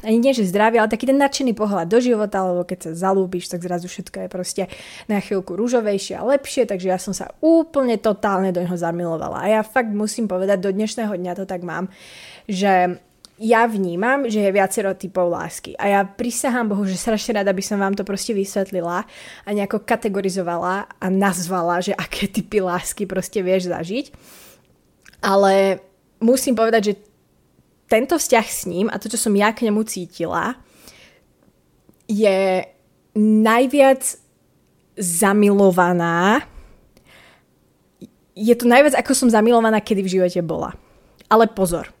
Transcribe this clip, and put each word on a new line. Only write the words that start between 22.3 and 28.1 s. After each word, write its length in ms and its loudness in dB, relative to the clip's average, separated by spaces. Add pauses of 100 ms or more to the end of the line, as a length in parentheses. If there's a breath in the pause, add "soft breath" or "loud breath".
typy 320 -4
lásky 480 -6
proste 320 -4
vieš 320 0
zažiť. 400 -8 (1040 loud breath)
Ale 640 4 (400)
musím 320 2
povedať, 400 2
že 0 - (1000)
tento 220 2